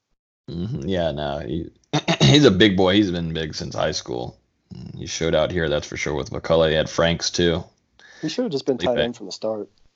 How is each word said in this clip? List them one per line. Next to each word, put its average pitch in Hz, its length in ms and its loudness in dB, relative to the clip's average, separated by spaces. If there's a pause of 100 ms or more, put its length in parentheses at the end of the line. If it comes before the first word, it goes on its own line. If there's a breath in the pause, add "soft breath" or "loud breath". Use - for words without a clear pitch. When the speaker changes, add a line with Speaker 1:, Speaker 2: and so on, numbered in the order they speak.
(500)
Speaker 1:
Mm-hmm. 85 380 -6
Yeah, 87 240 0
no, 71 280 -6
he, 80 300 -8 (240)
<clears throat> 151 280 -2
he's 143 240 8
a 117 60 8
big 95 260 4
boy. 92 180 4
He's 101 160 4
been 85 220 -4
big 80 200 -6
since - 220 -10
high 78 160 -2
school. 62 480 -8 (560)
He 71 120 -12
showed 82 280 -2
out 76 160 2
here, 85 160 0
that's 76 200 -2
for - 100 -10
sure, 71 160 -4
with 69 180 -4
McCullough. - 380 2
He 78 60 2
had 73 140 0
Franks, 85 400 0
too. 87 340 0 (580 soft breath)
Speaker 2:
He 156 80 -4
should 247 160 -4
have 208 60 -6
just 135 140 -4
been 131 120 0
Speaker 1:
Lead - 80 -6
Speaker 2:
tight 123 100 0
Speaker 1:
back. 73 80 0
Speaker 2:
end 117 140 -6
from 104 80 -16
the 92 80 -14
start. 110 340 -6 (280)